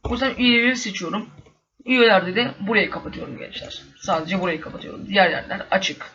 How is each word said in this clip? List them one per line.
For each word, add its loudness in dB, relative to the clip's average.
O -4
yüzden -2
üyeleri 4
seçiyorum. -6
Üyelerde 4
de 0
burayı 2
kapatıyorum -10
gençler. -14
Sadece -2
burayı -2
kapatıyorum. -12
Diğer 6
yerler -6
açık. -2